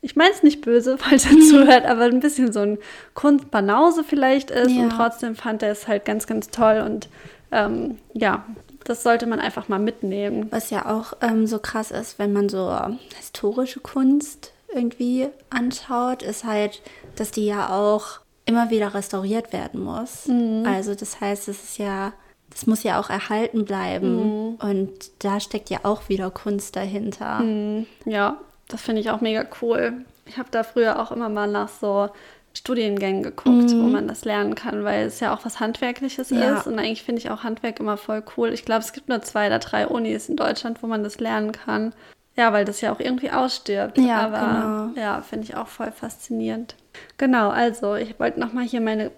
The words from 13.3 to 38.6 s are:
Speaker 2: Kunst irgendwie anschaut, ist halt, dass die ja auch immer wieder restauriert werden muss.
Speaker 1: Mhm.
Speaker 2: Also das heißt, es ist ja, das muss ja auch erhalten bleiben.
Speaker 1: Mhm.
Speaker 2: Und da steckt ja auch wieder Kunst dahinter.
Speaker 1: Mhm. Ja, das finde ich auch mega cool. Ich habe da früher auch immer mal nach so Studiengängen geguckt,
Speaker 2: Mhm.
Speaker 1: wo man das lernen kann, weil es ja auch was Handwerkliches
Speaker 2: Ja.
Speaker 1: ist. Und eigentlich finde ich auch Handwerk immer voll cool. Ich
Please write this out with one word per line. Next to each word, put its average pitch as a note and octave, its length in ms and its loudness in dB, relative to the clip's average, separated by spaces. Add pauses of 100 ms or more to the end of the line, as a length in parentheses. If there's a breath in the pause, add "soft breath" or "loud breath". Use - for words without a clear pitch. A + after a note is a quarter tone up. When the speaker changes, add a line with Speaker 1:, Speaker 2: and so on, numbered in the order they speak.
Speaker 2:
Kunst C4+ 720 0 (220)
irgendwie B3 540 -2 (220)
anschaut, B3+ 720 -4
ist G#3+ 220 -8
halt, G#3 360 -2 (360 loud breath)
dass G#3+ 140 -6
die G#3+ 160 -2
ja G#3 220 -2
auch G#3 520 0 (240)
immer A#3 260 2
wieder G#3 240 0
restauriert G3+ 580 -4
werden - 300 -8
muss. A3 440 -10
Speaker 1:
Mhm. A3+ 400 0
Speaker 2:
Also G3+ 280 -2
das - 260 -12
heißt, G3+ 280 -4
es G3+ 140 -10
ist - 160 -16
ja, G3 340 -6 (380 soft breath)
das - 160 -6
muss A3 160 2
ja F#3 160 0
auch G#3 120 -4
erhalten G#3+ 540 -2
bleiben. F#3+ 520 -2
Speaker 1:
Mhm. G#3+ 400 -2
Speaker 2:
Und G3 340 -2 (300)
da G3+ 200 -2
steckt - 300 -10
ja F#3+ 140 -6
auch G#3 240 -2
wieder F#3+ 220 -4
Kunst G3+ 440 -6
dahinter. G3+ 680 -6
Speaker 1:
Mhm. G#3+ 460 -2 (200 soft breath)
Ja, G#3+ 320 -2 (300)
das A#3+ 140 -12
finde A3 200 -2
ich A3+ 80 -2
auch G#3+ 100 -2
mega A3 240 0 (160)
cool. A#3 440 -2 (220)
Ich - 120 -14
habe B3+ 120 -8
da A3+ 140 0
früher A3+ 360 0
auch A3+ 120 -6
immer A#3 160 -4
mal G#3 200 -2
nach G#3 200 -2
so G3+ 400 -2 (460 loud breath)
Studiengängen G3+ 680 -2
geguckt, A#3+ 480 4
Speaker 2:
Mhm. A#3 120 4
Speaker 1:
wo A#3 60 4
man D4 200 2
das A3 180 -10
lernen G#3 280 0
kann, G#3+ 300 -6
weil G#3 220 0
es G#3 140 -8
ja G#3+ 140 0
auch - 100 -10
was A3 160 -10
Handwerkliches B3 720 -6
Speaker 2:
Ja. B3 280 2
Speaker 1:
ist. - 80 -6
Und A3 120 -4
eigentlich A3+ 240 -4
finde A#3+ 180 -4
ich - 100 -10
auch A3 140 -8
Handwerk A3+ 360 -6
immer G#3+ 160 -2
voll G#3+ 260 -6 (140)
cool. A#3 160 0
Ich A#3 140 -8